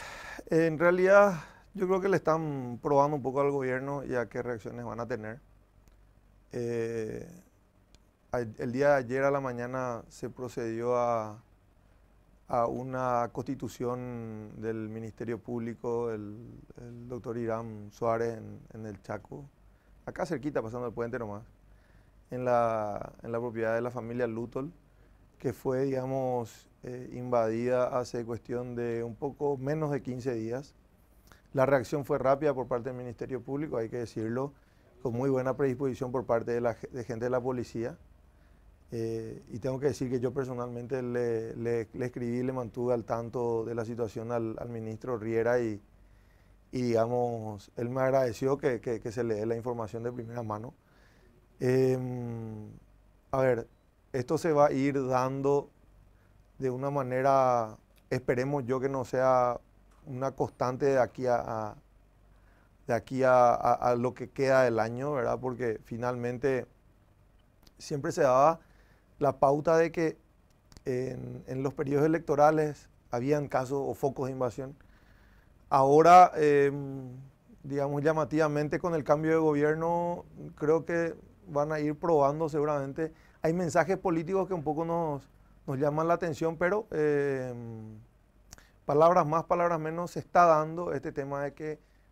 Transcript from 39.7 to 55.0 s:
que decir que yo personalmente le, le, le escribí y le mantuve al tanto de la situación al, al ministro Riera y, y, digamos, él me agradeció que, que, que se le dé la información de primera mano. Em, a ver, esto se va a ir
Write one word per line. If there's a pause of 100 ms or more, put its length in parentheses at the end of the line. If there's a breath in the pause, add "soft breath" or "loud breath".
que
decir
que
yo
personalmente
le,
le,
le
escribí
y
le
mantuve
al
tanto
de
la
situación
al,
al
ministro
Riera
y, (920 soft breath)
y,
digamos,
él
me
agradeció
que,
que,
que
se
le
dé
la
información
de
primera
mano. (840 soft breath)
Em, (640)
a
ver, (460)
esto
se
va
a
ir